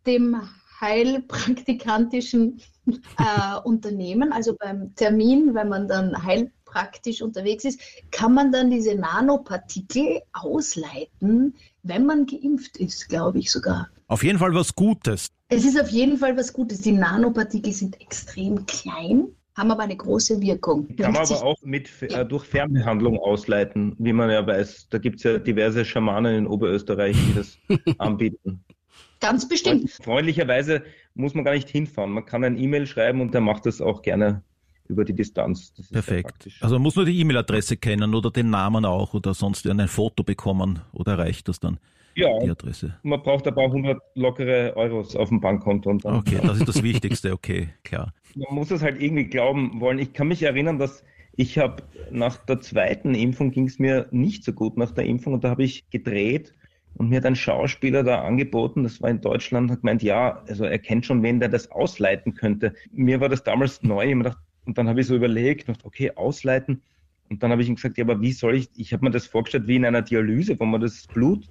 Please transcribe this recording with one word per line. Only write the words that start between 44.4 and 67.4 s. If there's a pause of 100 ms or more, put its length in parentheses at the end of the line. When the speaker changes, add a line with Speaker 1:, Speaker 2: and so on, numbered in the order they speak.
Speaker 3:
Euros
auf
dem
Bankkonto
und
dann
Speaker 2:
Okay,
das
ist
das
Wichtigste,
okay, (140)
klar. (220)
Speaker 3:
Man
muss
es
halt
irgendwie
glauben
wollen.
Ich
kann
mich
erinnern,
dass (320)
ich
hab (280)
nach
der
zweiten
Impfung
ging's
mir
nicht
so
gut
nach
der
Impfung
und
da
hab
ich
gedreht (400)
und
mir
hat
ein
Schauspieler
da
angeboten,
das
war
in
Deutschland,
hat
gemeint,
ja,
also
er
kennt
schon
wen,
der
das
ausleiten
könnte. (180)
Mir
war
das
damals
neu,
ich
hab
mir
gedacht, (220)
und
dann
hab
ich
so
überlegt,
und
dachte,
okay,
ausleiten. (480)
Und